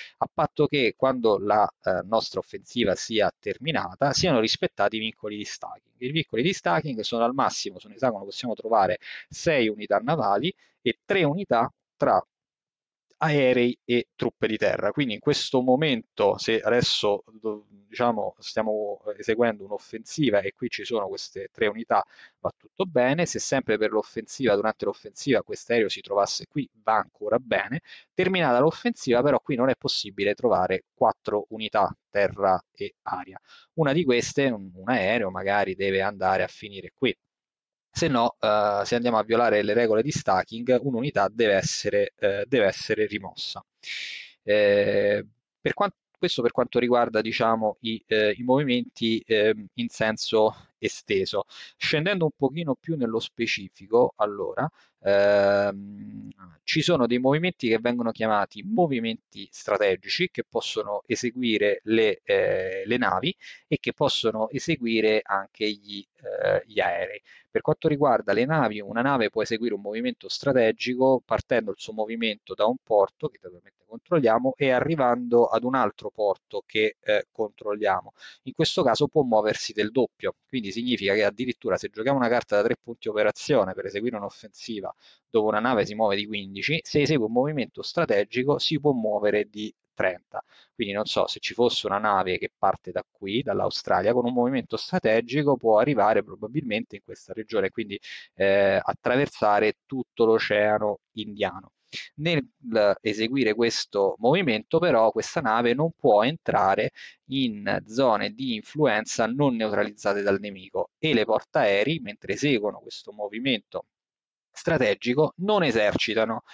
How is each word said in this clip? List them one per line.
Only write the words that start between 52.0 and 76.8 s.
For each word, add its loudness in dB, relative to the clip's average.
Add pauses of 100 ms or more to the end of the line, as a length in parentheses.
un 0
pochino -2
più -6
nello -2
specifico, -2
allora, -4 (320)
ehm, 2 (340)
ci -2
sono 2
dei 0
movimenti 0
che 4
vengono -2
chiamati -2
movimenti -4
strategici, 0
che -8
possono -4
eseguire 0
le, 2
eh, 0
le 0
navi -2 (320)
e 0
che -6
possono 0
eseguire 0
anche -4
gli, -12 (180)
eh, -2
gli -4
aerei. -4 (320)
Per -2
quanto -2
riguarda 2
le 2
navi, 0
una -4
nave 2
può -2
eseguire -2
un -6
movimento -6
strategico 2
partendo -2
il -6
suo -14
movimento -4
da 0
un 2
porto, 2
che -20
naturalmente -20
controlliamo, 2
e 0
arrivando 2
ad 0
un -2
altro -2
porto -4
che, -2